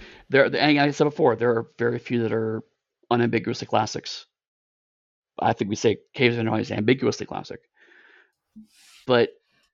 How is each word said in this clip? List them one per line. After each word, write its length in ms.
there, 160
and 100
like 240
I 120
said 140
before, 320
there 140
are 160
very 200
few 240
that 100
are 300
unambiguously 560
classics. 600
I 140
think 180
we 60
say 220
Caves 220
of 80
Noise 260
ambiguously 560
classic, 340
but 240